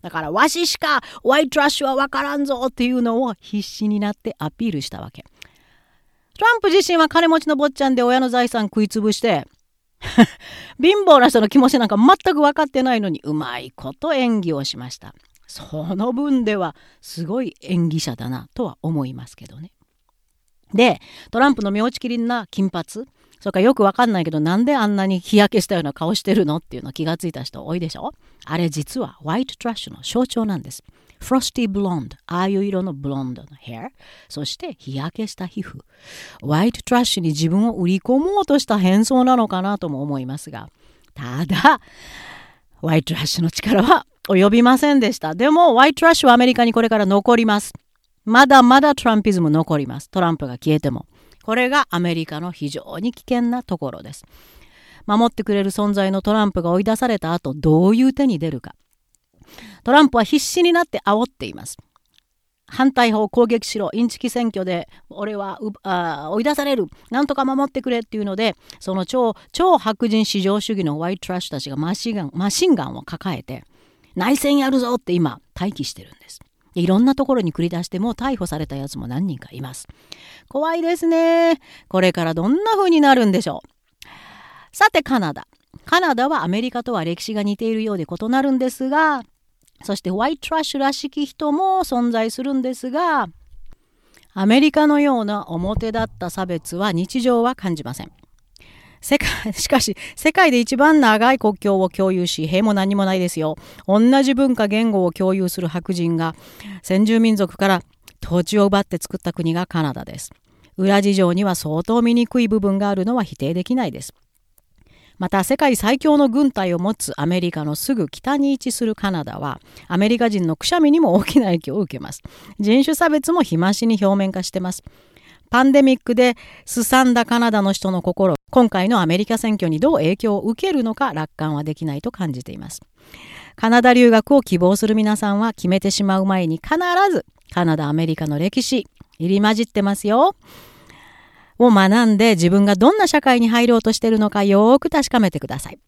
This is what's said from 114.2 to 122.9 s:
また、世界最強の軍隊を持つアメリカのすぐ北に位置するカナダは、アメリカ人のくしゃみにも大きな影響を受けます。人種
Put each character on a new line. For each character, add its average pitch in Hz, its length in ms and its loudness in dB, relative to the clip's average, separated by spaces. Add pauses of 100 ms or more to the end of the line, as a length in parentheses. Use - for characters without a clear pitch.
ま 180 100 -6
た、 190 160 0
世 269 140 0
界 269 180 2
最 240 240 0
強 294 180 4
の 277 120 4
軍 269 200 2
隊 190 240 -2
を 170 60 -2
持 196 140 -2
つ - 240 -8
ア 147 80 -4
メ 175 160 0
リ 175 100 -2
カ 151 140 -6
の 147 100 -4
す - 180 -4
ぐ 208 140 -2
北 - 300 -4
に 277 160 0
位 - 20 0
置 254 160 -6
す 240 140 -4
る 220 100 -2
カ 196 160 -4
ナ 160 140 -4
ダ - 120 -14
は、 143 220 -8 (300)
ア 175 80 -2
メ 202 100 2
リ 233 100 2
カ 233 120 2
人 185 180 -2
の 160 80 -2
く - 100 -12
し - 60 0
ゃ 349 80 2
み 294 120 6
に 330 100 4
も 202 140 4
大 202 100 4
き - 160 4
な 208 60 0
影 175 120 2
響 139 160 -8
を 208 40 -2
受 170 180 -6
け - 40 -10
ま - 120 -12
す。 - 80 -18 (360)
人 220 260 4
種 311 120 0